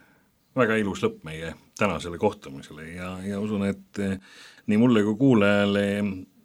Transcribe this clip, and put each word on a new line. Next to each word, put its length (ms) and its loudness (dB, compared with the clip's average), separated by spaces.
väga 200 2
ilus 260 -2
lõpp 220 -4
meie 300 -10
tänasele 400 -2
kohtumisele 760 -6
ja, 300 -10
ja 160 -6
usun, 240 -2
et, 340 -6
eh, 200 -4
nii 100 2
mulle 260 6
kui 140 0
kuulajale 1080 2